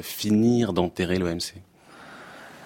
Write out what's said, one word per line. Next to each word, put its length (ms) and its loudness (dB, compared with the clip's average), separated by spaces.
finir 720 2
d'enterrer 460 0
l'O 80 0
M 120 -2
C ? 140 -8